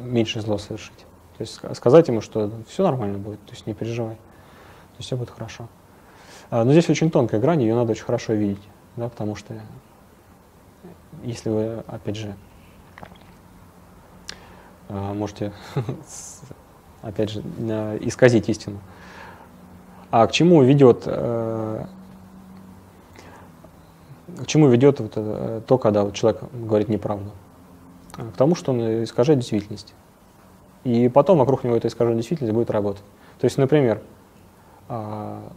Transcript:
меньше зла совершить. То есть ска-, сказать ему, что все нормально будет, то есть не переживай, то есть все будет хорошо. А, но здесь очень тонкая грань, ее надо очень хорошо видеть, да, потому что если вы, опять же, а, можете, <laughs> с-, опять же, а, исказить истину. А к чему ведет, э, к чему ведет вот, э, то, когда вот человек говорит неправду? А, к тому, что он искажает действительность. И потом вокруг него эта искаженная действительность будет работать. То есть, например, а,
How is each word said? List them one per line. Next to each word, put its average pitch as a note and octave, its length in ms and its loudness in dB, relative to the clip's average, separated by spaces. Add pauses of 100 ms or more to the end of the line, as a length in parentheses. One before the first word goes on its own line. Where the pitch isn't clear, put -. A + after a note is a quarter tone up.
меньше A#2 340 -2
зла G#2 180 -4
совершить. - 380 -14 (400)
То - 60 -8
есть A2 120 -12
ска-, - 200 -12
сказать D3+ 340 6
ему, A2 140 0
что G#2+ 280 -4 (180)
все - 140 -4
нормально A#2+ 360 -2
будет, G#2 260 -12
то - 80 -20
есть - 140 -20
не A2 80 -6
переживай, A2+ 400 -8
то - 840 -20
есть - 100 -14
все C3 80 -6
будет A#2+ 140 -8
хорошо. A#2 380 -16 (840)
А, A#2 140 2
но B2+ 80 4
здесь E3+ 160 6
очень D#3+ 220 2
тонкая C3+ 300 2
грань, D3 220 2
ее A2+ 140 2
надо A#2+ 160 0
очень - 120 -8
хорошо A#2 280 -4
видеть, G2+ 300 -2 (340)
да, A#2 140 -8
потому G#2 260 -8
что - 180 -16 (1700)
если A#2 280 -8
вы, A2 360 -4
опять A2 300 -10
же, G#2 180 -10 (2500)
а, G2+ 260 -6
можете, G#2 380 -6 (220)
<laughs> C3 340 -8
с-, - 320 -18 (640)
опять G#2+ 280 -4
же, G#2+ 120 -8 (180)
а, A2 400 -6
исказить A#2+ 480 4
истину. G#2 300 -6 (1300)
А A2+ 160 4
к G#2+ 60 -2
чему E3 300 6
ведет, C3 440 8
э, A2+ 800 -6 (2500)
к B2+ 40 -10
чему D3+ 220 6
ведет B2 320 6
вот, G#2+ 160 -8
э, A2+ 500 -6
то, C3 120 4
когда G#2 260 2
вот G2+ 100 -2
человек G#2+ 280 0 (100)
говорит G#2+ 380 0
неправду? G#2 400 -4 (880)
А, C3 120 -12
к - 60 -18
тому, D3+ 180 4
что D3 180 -4
он A2+ 320 -2
искажает C3 340 2
действительность. G#2+ 560 -6 (880)
И A#2+ 240 4
потом D3 300 6
вокруг B2+ 260 2
него A#2+ 120 0
эта A#2 120 0
искаженная A#2 300 0
действительность A2+ 360 -4
будет A2+ 160 0
работать. G2+ 320 -4 (380)
То C3 60 2
есть, B2 100 -2
например, C3 460 2 (840)
а, G#2+ 520 -10 (160)